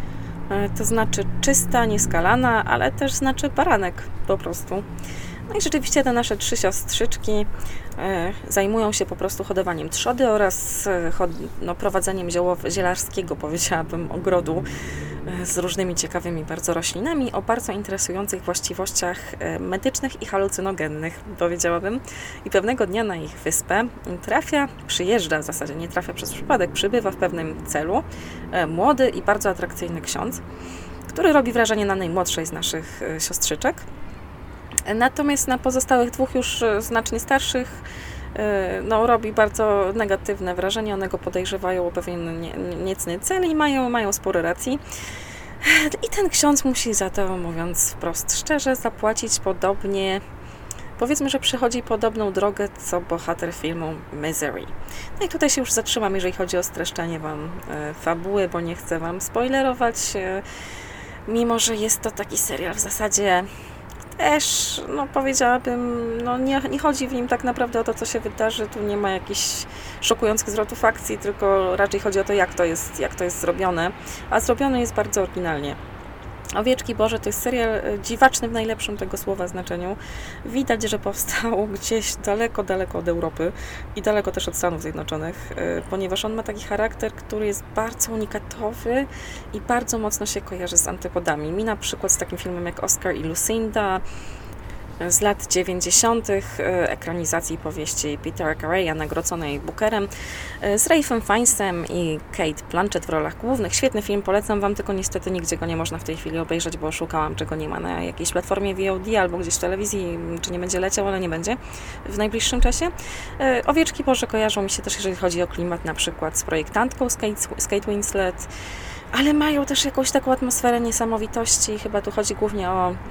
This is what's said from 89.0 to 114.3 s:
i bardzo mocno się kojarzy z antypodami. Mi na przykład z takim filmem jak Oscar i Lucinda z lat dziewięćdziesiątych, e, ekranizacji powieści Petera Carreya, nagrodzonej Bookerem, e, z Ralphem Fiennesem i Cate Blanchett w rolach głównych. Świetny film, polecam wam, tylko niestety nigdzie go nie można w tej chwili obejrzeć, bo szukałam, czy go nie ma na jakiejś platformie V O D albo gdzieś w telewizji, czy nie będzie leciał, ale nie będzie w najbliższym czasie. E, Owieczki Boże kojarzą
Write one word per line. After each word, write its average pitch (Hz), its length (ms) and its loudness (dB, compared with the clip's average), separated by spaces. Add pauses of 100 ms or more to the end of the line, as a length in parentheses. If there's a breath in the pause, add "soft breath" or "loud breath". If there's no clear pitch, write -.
i 208 60 -4
bardzo 240 380 0
mocno 208 280 -2
się 202 140 -2
kojarzy 180 360 -4
z - 120 4
antypodami. 175 640 -2
Mi 202 120 0
na 220 120 0
przykład - 360 -2
z - 40 4
takim 175 220 -4
filmem 175 280 -4
jak 175 180 -6
Oscar 185 320 0
i - 60 -6
Lucinda 208 800 0 (1080 loud breath)
z 175 120 4
lat 202 260 2
dziewięćdziesiątych, 196 1120 2
e, 180 300 2
ekranizacji 165 680 -2
powieści 151 640 -4
Petera 160 320 -2
Carreya, 165 400 0
nagrodzonej 156 680 -2
Bookerem, 202 480 0 (520 loud breath)
e, 208 180 2
z - 80 4
Ralphem 294 340 4
Fiennesem 202 640 2
i 165 320 0 (140)
Cate 156 380 -2
Blanchett 185 360 0
w - 20 -10
rolach 156 280 0
głównych. 226 380 0
Świetny 240 280 2
film, 202 200 0
polecam 202 380 2
wam, 202 140 2
tylko 202 180 -4
niestety 190 380 -2
nigdzie 170 260 -2
go 165 100 -4
nie 165 100 -2
można 165 220 -2
w 160 60 -8
tej 160 120 -4
chwili 160 220 -4
obejrzeć, 165 380 -2
bo 156 160 -2
szukałam, 160 420 -2
czy 160 120 -4
go 156 100 -4
nie 156 120 -4
ma - 120 -4
na 170 220 -2
jakiejś 170 300 -4
platformie 196 420 0
V 190 180 0
O 190 60 0
D 208 220 2
albo 175 180 2
gdzieś 170 160 -2
w - 40 0
telewizji, 190 600 -2 (240)
czy 185 100 -4
nie 175 60 -2
będzie 180 220 -2
leciał, 196 280 0
ale 190 120 0
nie 180 80 -2
będzie 170 280 -2 (500 loud breath)
w 202 120 -4
najbliższym 220 420 2
czasie. 262 300 4 (500 loud breath)
E, 262 260 4
Owieczki 311 380 4
Boże 254 220 4
kojarzą 214 360 2